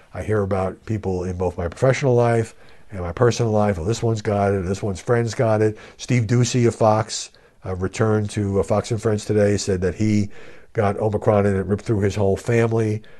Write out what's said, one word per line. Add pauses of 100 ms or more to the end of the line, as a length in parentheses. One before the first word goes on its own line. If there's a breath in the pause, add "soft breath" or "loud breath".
(140 soft breath)
I
hear
about
people
in
both
my
professional
life (360 soft breath)
and
my
personal
life,
"Well,
this
one's
got
it,
this
one's
friend's
got
it." (200 loud breath)
Steve
Doocy
of
Fox, (340 soft breath)
uh,
returned
to,
uh,
Fox
and
Friends
today,
said
that
he (440 loud breath)
got
Omicron
and
it
ripped
through
his
whole
family. (180 soft breath)